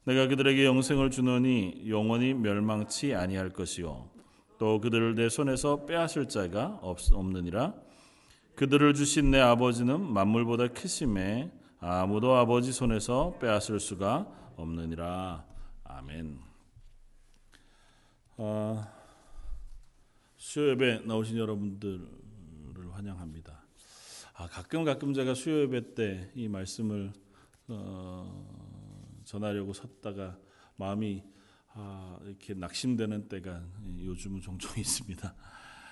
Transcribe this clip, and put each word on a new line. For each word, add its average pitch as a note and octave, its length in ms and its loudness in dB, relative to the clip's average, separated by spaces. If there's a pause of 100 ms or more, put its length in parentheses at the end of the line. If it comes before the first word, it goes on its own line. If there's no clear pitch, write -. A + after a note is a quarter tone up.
내가 C3 240 4
그들에게 C3+ 380 6
영생을 C3 440 4
주노니 B2+ 800 2
영원히 A2+ 460 2
멸망치 G#2+ 800 0
아니할 F#2 340 0
것이요 E2 640 -6 (480)
또 A2 220 4
그들을 A2+ 340 2
내 A2+ 160 2
손에서 C#3+ 560 0
빼앗을 D#3+ 420 -2
자가 G#2+ 540 -2
없-, F2+ 300 2
없느니라. F#2+ 640 -2 (800)
그들을 C#3+ 400 6
주신 C#3+ 380 4
내 C3+ 80 8
아버지는 B2 600 6
만물보다 A#2 680 4
크심에 A#2+ 840 -2 (300)
아무도 G2 540 2
아버지 B2 380 4
손에서 B2+ 680 0
빼앗을 G#2+ 400 0
수가 G#2 480 -2 (280)
없느니라. E2 880 -6 (380)
아멘. C#2+ 560 -12 (2000)
아, G#2+ 520 -4 (1500)
수요 D3 340 0
예배 B2 300 4
나오신 A2 360 -2
여러분들을 G2+ 680 -4 (880)
환영합니다. E2+ 720 -12 (680)
아, F2 120 -12
가끔 D#3+ 380 -4
가끔 C#3 280 0
제가 C3 220 0
수요 D3+ 280 0
예배 B2+ 320 -2
때 F#2+ 400 -2
이 A#2 140 -6
말씀을, G2+ 640 -4 (560)
어, - 1600 -14
전하려고 G2+ 480 -4
섰다가 F#2+ 640 -12 (380)
마음이, G2+ 480 -4 (500)
아, G2 500 -14
이렇게 G2 300 -14
낙심되는 G#2+ 760 -2
때가 F2+ 340 -10 (380)
요즘은 F#2 400 -8
종종 F2+ 300 -10
<laughs> - 80 -10
있습니다. - 560 -6 (580)